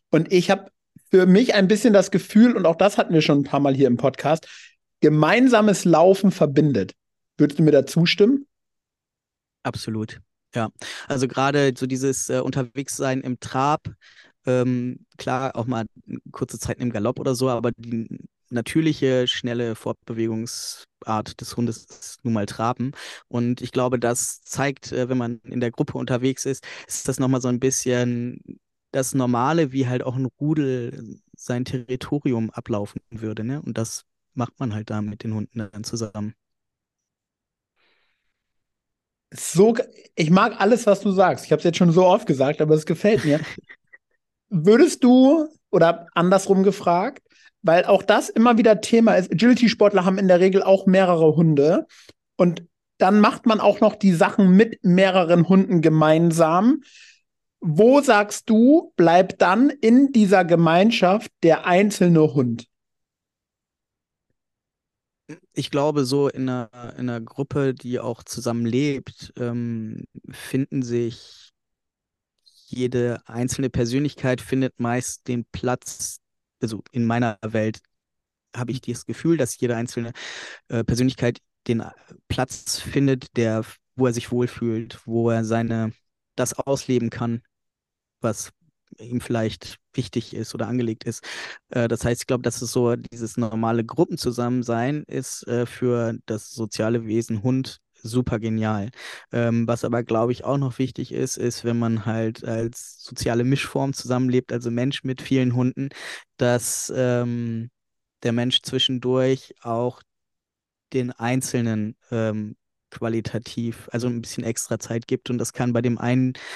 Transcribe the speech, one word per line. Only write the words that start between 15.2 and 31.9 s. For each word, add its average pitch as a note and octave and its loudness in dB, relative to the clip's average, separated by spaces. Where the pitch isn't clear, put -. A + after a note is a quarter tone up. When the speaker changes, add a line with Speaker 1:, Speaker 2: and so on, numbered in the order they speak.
Speaker 2:
auch A2+ -4
mal A2+ -4
eine - -12
kurze - -10
Zeit - -8
im B2 -4
Galopp A2 -4
oder C3+ -2
so, C3 0
aber A#2+ -2
die A#2 -8
natürliche, C3 0
schnelle A#2+ -4
Fortbewegungsart - -8
des - -14
Hundes A#2 -4
ist - -20
nun A#2+ -2
mal G#2 -2
Traben. A#2+ -6
Und A#2+ -4
ich A#2+ -10
glaube, B2+ 0
das A#2+ -4
zeigt, - -6
äh, B2 -4
wenn B2+ -2
man A#2+ -4
in - -8
der A#2+ -2
Gruppe - -6
unterwegs B2+ -4
ist, C3+ -8
ist - -12
das C3 -4
nochmal C3 0
so B2+ -4
ein B2 -2
bisschen B2 -4
das C3+ -4
Normale, C3 0
wie C3 -2
halt B2 -4
auch B2 -6
ein C3 -4
Rudel C3 -4
sein B2 -6
Territorium B2 -4